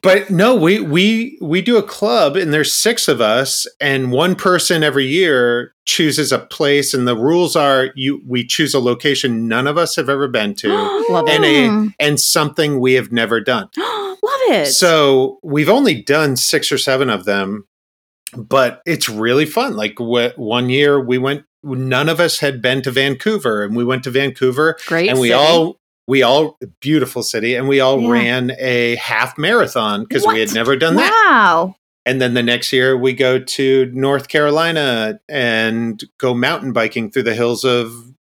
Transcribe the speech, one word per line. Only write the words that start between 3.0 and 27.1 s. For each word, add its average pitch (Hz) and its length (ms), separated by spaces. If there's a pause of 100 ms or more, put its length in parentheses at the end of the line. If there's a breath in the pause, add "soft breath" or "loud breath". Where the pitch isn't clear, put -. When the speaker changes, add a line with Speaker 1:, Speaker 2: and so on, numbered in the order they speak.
Speaker 1:
of 131 140
us, 117 460 (140)
and 135 300
one 165 240
person 180 480
every 139 240
year 127 680 (120)
chooses 143 460
a 123 80
place, 143 540
and 127 140
the 120 100
rules 160 380
are 135 400
you, 135 300
we 123 200
choose 139 280
a 143 60
location 120 680
none 123 200
of 147 100
us 170 200
have 143 120
ever 139 180
been 107 280
to, 107 140
Speaker 2:
<gasps> 403 400
Love - 180
Speaker 1:
and - 160
Speaker 2:
it. - 40
Speaker 1:
a, 285 220
Speaker 3:
Mm. 214 300
Speaker 1:
and 147 200
something 147 600
we 127 140
have 113 180
never 117 300
done. 107 320
Speaker 2:
<gasps> - 40
Love 403 460
it. 427 440
Speaker 1:
So 139 760
we've 151 260
only 214 320
done 143 360
six - 340
or 139 60
seven 131 320
of 95 160
them, 101 400 (720)
but 123 480
it's 156 240
really 117 360
fun. 220 300
Like, 107 220
wh-, 120 400
one 123 320
year 143 340
we 123 140
went, 135 260 (200)
none 131 460
of 160 100
us 170 200
had 135 220
been 127 220
to 131 80
Vancouver, 135 720
and 104 120
we 120 80
went 127 220
to 131 60
Vancouver, 135 680 (100)
Speaker 2:
Great 170 220
Speaker 1:
and 127 100
we 120 100
Speaker 2:
city. 117 40
Speaker 1:
all, 160 440 (300)
we 131 160
all, 147 340 (240)
beautiful 135 400